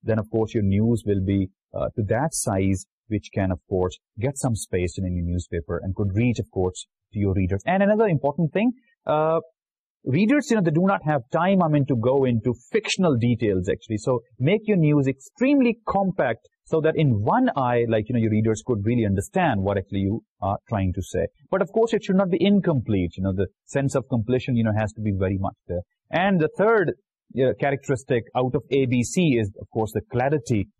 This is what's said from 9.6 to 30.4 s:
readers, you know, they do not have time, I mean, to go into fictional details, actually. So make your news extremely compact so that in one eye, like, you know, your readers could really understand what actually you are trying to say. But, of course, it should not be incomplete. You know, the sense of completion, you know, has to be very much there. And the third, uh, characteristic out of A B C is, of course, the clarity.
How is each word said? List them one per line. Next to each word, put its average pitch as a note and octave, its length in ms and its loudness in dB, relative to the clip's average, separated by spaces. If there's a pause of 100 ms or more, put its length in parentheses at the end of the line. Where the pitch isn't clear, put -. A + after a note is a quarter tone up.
readers, G#3+ 440 2
you A3+ 80 2
know, G#3 60 2
they E3 80 2
do E3 160 2
not G3 180 0
have D3+ 160 0 (100)
time, F3+ 320 2
I E3 60 2
mean, D3 180 2
to C3+ 100 0
go B2+ 280 2
into A#2+ 300 0 (180)
fictional F3+ 460 2
details, A2 500 2
actually. G#2 300 -4
So B2+ 220 0 (180)
make F#3+ 260 2
your G#3+ 140 2
news D3 280 4
extremely A#3+ 800 0
compact F3 640 -2 (160)
so D#3+ 160 0
that D#3 160 0
in C3 260 2
one A#3 340 2
eye, B2 300 2
like, A2 220 0
you B2 60 -2
know, A#2+ 60 2
your A2 100 2
readers G#2+ 340 0
could G#2 220 -2
really A#2 180 2
understand G#2 560 0
what G2 160 0
actually G2 220 -6
you G2 240 -2 (180)
are G2 160 -2 (100)
trying F#2+ 280 -2
to F#2 80 -6
say. F2 240 -4 (240)
But, F#3 100 0
of F#3+ 120 -2
course, A3+ 200 2
it G#3 120 -2
should F#3+ 120 0
not F#3+ 140 2
be F3 100 0
incomplete. C#3 800 2
You F#2+ 60 -4
know, F#2+ 100 0
the F#2+ 140 -2 (180)
sense C#3 280 -2
of C3+ 140 -2
completion, B2 480 -2
you A2+ 80 2
know, A2 100 0
has G#2+ 200 -2
to A2 80 -12
be G#2+ 120 0
very F#2+ 220 0
much F#2+ 200 -6 (120)
there. F2+ 140 -6 (280)
And F#3 300 0
the D#3 160 0
third, G#3 380 2 (440)
uh, B2+ 220 2
characteristic C3+ 640 -2 (120)
out B2+ 180 -2
of - 160 -2
A C#3 160 2
B B2 180 0
C D3+ 360 2
is, G#2 200 -2
of - 100 -16
course, A2 220 -4
the A2 80 -2 (100)
clarity. B2 580 -2 (120)